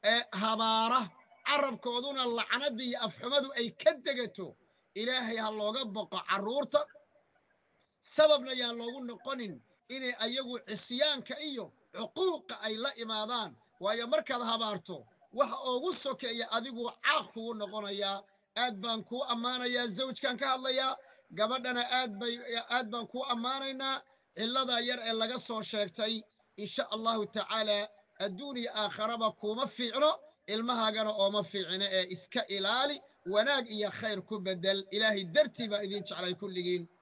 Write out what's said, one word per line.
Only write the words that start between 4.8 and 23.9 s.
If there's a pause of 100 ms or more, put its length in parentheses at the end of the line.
Ilaahay
ha
looga
boqo (100)
carruurta. (1300)
Sababna
yaan
loogu
noqonin (360)
inay
ayagu
cisyaanka
iyo (220)
cuquuqa
ay
la
imaadaan. (240)
Waayo
markaad
habaarto, (260)
waxa
ugu
sokeeya
adigu (100)
caaq
kugu
noqonayaa. (320)
Aad
baan
kuu
ammaanayaa,
zawjkan
ka
hadlayaa, (360)
gabadhana
aad
bay, (340)
aad
baan
kuu
ammaanaynaa. (340)